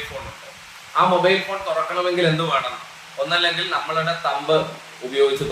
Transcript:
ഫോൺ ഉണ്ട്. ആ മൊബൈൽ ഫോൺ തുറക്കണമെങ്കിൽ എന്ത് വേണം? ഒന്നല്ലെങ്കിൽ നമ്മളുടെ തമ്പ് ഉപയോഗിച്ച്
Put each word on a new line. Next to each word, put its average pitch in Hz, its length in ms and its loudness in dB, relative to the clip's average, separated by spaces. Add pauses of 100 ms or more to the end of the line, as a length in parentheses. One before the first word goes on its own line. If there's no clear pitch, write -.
ഫോൺ 131 220 -10
ഉണ്ട്. - 180 -16 (500)
ആ 160 40 4 (120)
മൊബൈൽ 180 320 6
ഫോൺ 196 220 -6
തുറക്കണമെങ്കിൽ 175 600 0
എന്ത് 156 240 2
വേണം? - 240 0 (460)
ഒന്നല്ലെങ്കിൽ 170 440 0 (100)
നമ്മളുടെ 160 400 0 (100)
തമ്പ് 147 320 2 (500)
ഉപയോഗിച്ച് 135 440 2